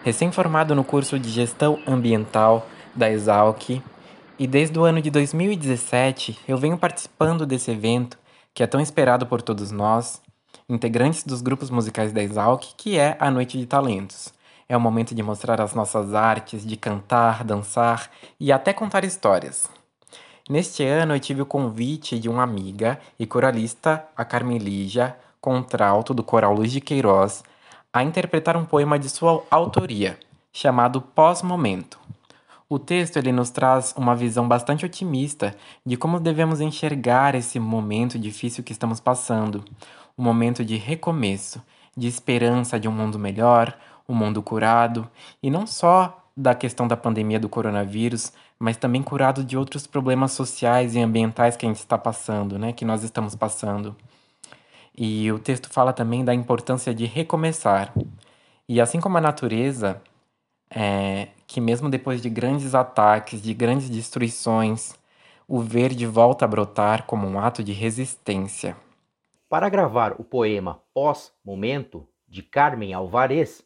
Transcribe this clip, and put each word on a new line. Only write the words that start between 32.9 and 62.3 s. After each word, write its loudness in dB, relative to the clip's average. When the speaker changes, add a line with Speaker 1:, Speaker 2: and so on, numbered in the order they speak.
Speaker 1:
ele 0
nos 0
traz 2
uma 2
visão 0
bastante 0
otimista -4
de -2
como 0
devemos 0
enxergar 2
esse -4
momento -2
difícil -8
que -14
estamos -4
passando. -2
Um -8
momento 2
de -4
recomeço, -4
de -4
esperança 0
de -4
um -2
mundo -4
melhor, 4
um -4
mundo 0
curado, 2
e -2
não -2
só 2
da 4
questão -2
da 2
pandemia -2
do -2
coronavírus, -2
mas -2
também 0
curado 0
de -4
outros -6
problemas 0
sociais 0
e 2
ambientais 2
que -6
a 0
gente -4
está -2
passando, -4
né, -4
que -8
nós -2
estamos -8
passando. -6
E 0
o -2
texto -4
fala 2
também 0
da 2
importância 0
de -2
recomeçar. 0
E 4
assim 2
como 0
a 4
natureza, 0
é, -2
que -6
mesmo 0
depois -4
de -6
grandes -2